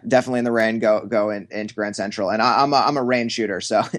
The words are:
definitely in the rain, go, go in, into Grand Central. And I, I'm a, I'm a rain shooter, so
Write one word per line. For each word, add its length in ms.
definitely 320
in 60
the 80
rain, 260
go, 260
go 260
in, 200
into 240
Grand 220
Central. 320
And 120
I, 220
I'm 100
a, 40
I'm 200
a 60
rain 240
shooter, 320
so 220